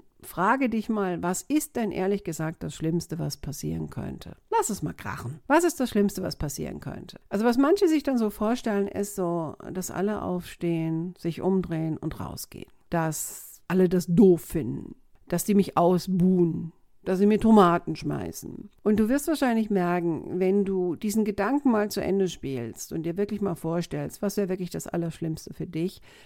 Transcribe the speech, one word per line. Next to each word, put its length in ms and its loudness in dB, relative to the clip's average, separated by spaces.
frage 460 0
dich 200 -2
mal, 320 -2
was 200 -2
ist 340 -2
denn 160 -2
ehrlich 320 -2
gesagt 400 -6
das 100 -8
Schlimmste, 460 -4
was 180 -6
passieren 520 -6
könnte? 460 -12
Lass 140 0
es 120 -6
mal 120 -6
krachen. 540 -10
Was 160 4
ist 160 0
das 100 -2
Schlimmste, 320 0
was 140 -6
passieren 440 -8
könnte? 400 -14
Also 160 0
was 120 4
manche 300 4
sich 160 2
dann 140 0
so 120 2
vorstellen, 580 -2
ist 280 -6
so, 400 -2
dass 200 -8
alle 300 -2
aufstehen, 960 -4
sich 240 -6
umdrehen 560 0
und 220 -8
rausgehen. 520 -12
Dass 800 -4
alle 220 4
das 180 0
doof 340 8
finden, 540 -6
dass 180 -2
die 100 4
mich 220 4
ausbuhen, 960 4
dass 160 0
sie 60 6
mir 140 6
Tomaten 560 8
schmeißen. 760 -8
Und 160 4
du 100 4
wirst 180 0
wahrscheinlich 420 2
merken, 720 0
wenn 260 4
du 300 0
diesen 300 0
Gedanken 460 0
mal 180 2
zu 120 -4
Ende 260 2
spielst 640 -8
und 100 -4
dir 140 -6
wirklich 240 -2
mal 140 -2
vorstellst, 640 -6
was 160 -2
wäre 120 0
wirklich 200 -6
das 180 -10
Allerschlimmste 640 -6
für 140 -10
dich, 340 -6